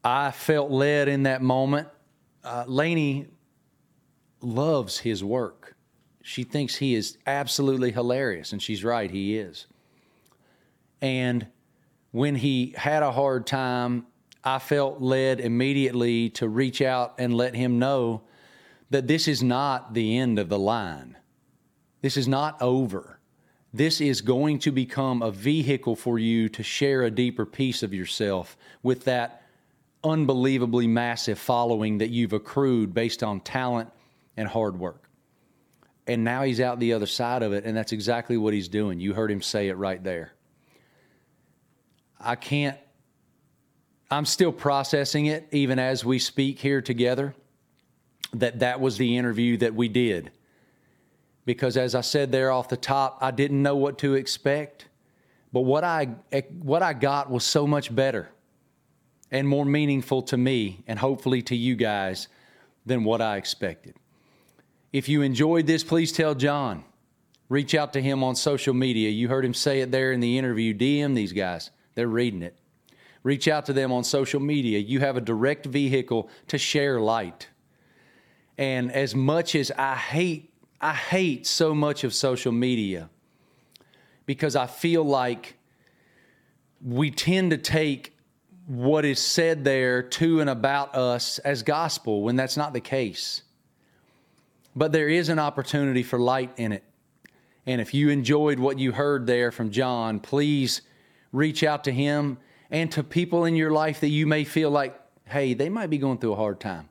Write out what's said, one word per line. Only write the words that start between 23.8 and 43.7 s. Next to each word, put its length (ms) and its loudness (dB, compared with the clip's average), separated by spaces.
is 220 2
going 380 2
to 100 2
become 500 -2
a 100 -2
vehicle 640 0
for 240 -2
you 300 2
to 140 -8
share 400 0
a 80 2
deeper 340 -2
piece 380 -4
of 100 -6
yourself 640 -4
with 220 0
that 380 -2
unbelievably 840 2
massive 520 0
following 600 0
that 100 0
you've 240 0
accrued 640 0
based 280 -2
on 180 -4
talent 500 -4
and 100 -4
hard 300 -2
work. 320 -10
And 180 0
now 180 -2
he's 160 0
out 220 0
the 140 2
other 120 -2
side 360 -2
of 100 -2
it, 140 -4
and 100 -4
that's 160 -4
exactly 460 -2
what 160 2
he's 140 -2
doing. 300 -2
You 140 -4
heard 180 -2
him 120 -4
say 260 -2
it 80 -4
right 260 -6
there. 300 -8
I 160 -4
can't, 440 -2